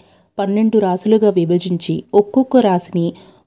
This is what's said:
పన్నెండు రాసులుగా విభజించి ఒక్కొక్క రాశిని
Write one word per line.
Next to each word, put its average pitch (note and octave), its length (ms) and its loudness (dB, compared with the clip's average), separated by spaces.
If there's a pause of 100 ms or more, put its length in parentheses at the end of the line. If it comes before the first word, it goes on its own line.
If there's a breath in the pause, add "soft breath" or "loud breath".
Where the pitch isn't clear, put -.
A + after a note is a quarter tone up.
(400 soft breath)
పన్నెండు G#3 380 0
రాసులుగా G#3 520 2
విభజించి F3 760 -2 (100)
ఒక్కొక్క B3+ 440 2
రాశిని F3 560 0 (340 loud breath)